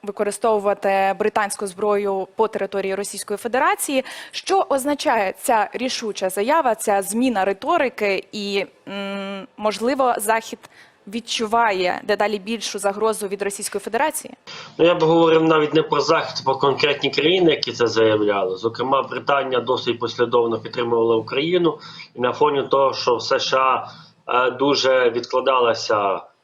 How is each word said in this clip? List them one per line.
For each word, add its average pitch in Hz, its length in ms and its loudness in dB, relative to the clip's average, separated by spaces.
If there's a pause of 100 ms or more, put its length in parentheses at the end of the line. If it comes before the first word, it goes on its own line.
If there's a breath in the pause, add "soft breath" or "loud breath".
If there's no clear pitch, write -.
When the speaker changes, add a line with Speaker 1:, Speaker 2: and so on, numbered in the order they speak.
Speaker 1:
використовувати 202 1160 0
британську 208 480 -2
зброю 196 680 -2
по 220 120 2
території 196 460 -4
Російської 202 440 -8
Федерації. 269 680 0 (260 loud breath)
Що - 380 0
означає 262 760 0
ця 214 300 2
рішуча 202 580 -4
заява, 247 440 2
ця 202 280 0
зміна 214 420 0
риторики 214 880 0
і, 202 340 -4 (220)
м, 196 580 -8 (100)
можливо, 233 600 0
Захід 220 400 -2 (480 soft breath)
відчуває 214 960 0
дедалі 208 340 0
більшу 202 400 -6
загрозу 208 500 -2
від 196 140 -6
Російської 202 380 -6
Федерації? 247 540 -4 (440 loud breath)
Speaker 2:
Ну, 156 60 6
я 175 100 6
б 160 80 0
говорив 160 420 6
навіть 156 300 4
не 156 80 6
про 147 180 0
Захід, 147 400 0
а - 40 -16
про 131 100 2
конкретні 143 560 0
країни, 165 400 4
які 127 220 -2
це 117 140 2
заявляли. 104 680 2
Зокрема, 120 460 -2
Британія 123 580 0
досить 117 380 -2
послідовно 117 640 0
підтримувала 117 560 0
Україну. 151 640 0 (360 loud breath)
І - 60 -14
на 123 120 0
фоні 147 300 2
того, 131 300 2
що 120 240 0
в 113 60 -6
С 131 160 0
Ш 131 480 0 (400 loud breath)
А, 123 200 2
е, 123 40 2
дуже 127 600 2
відкладалася 117 1080 0 (240)